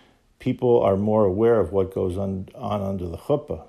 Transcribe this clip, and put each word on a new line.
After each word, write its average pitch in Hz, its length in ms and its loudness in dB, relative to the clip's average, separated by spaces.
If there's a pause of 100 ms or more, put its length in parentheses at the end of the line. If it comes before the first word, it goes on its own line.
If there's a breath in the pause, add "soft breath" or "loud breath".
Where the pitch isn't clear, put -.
(400 soft breath)
people 123 420 2
are 98 160 2
more 107 280 2
aware 110 340 2
of 85 120 -2
what 95 220 -2
goes 95 240 -4
on, 98 380 -6
on 104 260 -6
under 98 260 -6
the 82 100 -10
chuppah. 139 520 -4